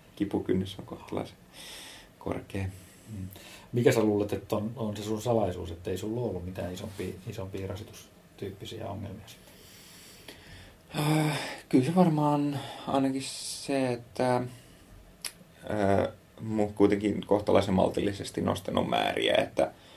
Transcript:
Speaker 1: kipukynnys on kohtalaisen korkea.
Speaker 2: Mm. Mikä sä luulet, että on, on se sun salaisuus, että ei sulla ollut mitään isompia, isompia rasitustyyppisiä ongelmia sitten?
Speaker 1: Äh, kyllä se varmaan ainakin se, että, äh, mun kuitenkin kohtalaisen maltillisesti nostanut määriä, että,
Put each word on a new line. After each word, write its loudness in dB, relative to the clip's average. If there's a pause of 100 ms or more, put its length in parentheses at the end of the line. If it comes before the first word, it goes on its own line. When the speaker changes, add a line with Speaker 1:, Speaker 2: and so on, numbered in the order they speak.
(180)
Speaker 1:
kipukynnys 0
on -12
kohtalaisen -8 (840)
korkea. -4 (540)
Speaker 2:
Mm. -8 (440)
Mikä 6
sä 6
luulet, 2
että -2
on, -2
on -4
se -8
sun -4
salaisuus, 2
että -8
ei -2
sulla -4
ollut -4
mitään -6
isompia, -8 (180)
isompia -8
rasitustyyppisiä -12
ongelmia -10
sitten? -20 (1500)
Speaker 1:
Äh, 2 (300)
kyllä 6
se 0
varmaan 4 (280)
ainakin 2
se, -2
että, 0
äh, -2 (320)
mun -2
kuitenkin 4
kohtalaisen 4
maltillisesti 0
nostanut 0
määriä, 2
että, 2 (340)